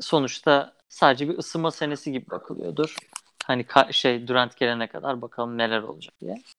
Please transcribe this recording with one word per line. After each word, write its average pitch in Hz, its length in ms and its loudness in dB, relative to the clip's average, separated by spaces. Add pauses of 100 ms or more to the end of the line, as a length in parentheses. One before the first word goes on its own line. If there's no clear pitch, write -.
sonuçta 139 720 2 (160)
sadece 143 400 2
bir 175 100 -4
ısınma 165 320 -4
senesi 147 420 -6
gibi 127 180 -8
bakılıyordur. 143 680 -6 (480)
Hani 123 180 -2
ka-, 131 300 6
şey 120 360 2
Durant 123 280 2
gelene 120 300 0
kadar 127 360 -6
bakalım 120 360 -6
neler 113 240 0
olacak - 380 -14
diye. - 140 -10 (240)